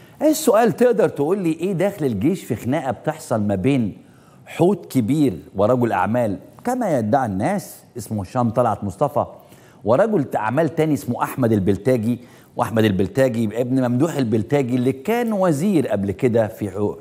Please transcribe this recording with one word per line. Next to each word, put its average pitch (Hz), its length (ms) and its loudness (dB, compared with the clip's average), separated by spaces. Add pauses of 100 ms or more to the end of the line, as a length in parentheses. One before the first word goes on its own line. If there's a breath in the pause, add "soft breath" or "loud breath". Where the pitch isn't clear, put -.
(220 loud breath)
السؤال، 233 540 2
تقدر 226 340 4
تقول 156 300 -2
لي 170 120 -2
إيه 185 220 -2
دخل 175 320 -2
الجيش 127 380 -2
في 120 120 -4
خناقة 131 360 -4
بتحصل 120 500 -4
ما 101 140 0
بين 113 420 0 (480 loud breath)
حوت - 460 0
كبير 123 480 0 (160)
ورجل 113 360 2
أعمال 101 460 0 (260)
كما 240 360 0
يدعي 117 260 2
الناس 120 500 -2 (220)
اسمه 107 240 -6
هشام 120 280 -2
طلعت 113 340 0
مصطفى، 110 420 -2 (580 loud breath)
ورجل 156 420 2 (100)
أعمال 127 400 0
تاني 156 180 2
اسمه 120 300 -4
أحمد 123 280 0
البلتاجي، 110 680 0 (360 loud breath)
وأحمد 113 280 0
البلتاجي 110 800 0
ابن 127 260 0
ممدوح 139 280 0
البلتاجي 123 600 0
اللي 127 160 2
كان 220 420 -2
وزير 180 540 2
قبل 101 240 -2
كده 113 360 2
في 101 240 -6
حو-، 101 300 -2